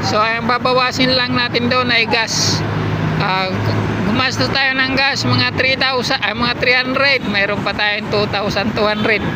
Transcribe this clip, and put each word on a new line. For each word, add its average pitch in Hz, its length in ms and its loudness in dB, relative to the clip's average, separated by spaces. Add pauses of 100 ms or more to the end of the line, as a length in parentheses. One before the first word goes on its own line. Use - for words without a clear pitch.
So, - 160 2
ang 226 240 0
babawasin 254 720 2
lang 247 240 0
natin 240 320 0
doon 254 160 2
ay 233 240 2
gas. - 480 0 (640)
Ah, 190 240 0 (640)
gumastos 254 400 0
tayo 269 240 2
ng 262 240 0
gas, 262 240 0
mga 247 320 0
three 254 240 0
thousand, 262 400 0
ay, 208 160 -2
mga 240 240 -2
three 254 160 2
hundred. 254 560 0
Mayroon 202 320 0
pa 202 80 -2
tayong 208 400 -2
two 208 240 0
thousand 202 400 -2
two 214 160 2
hundred. 214 320 0 (120)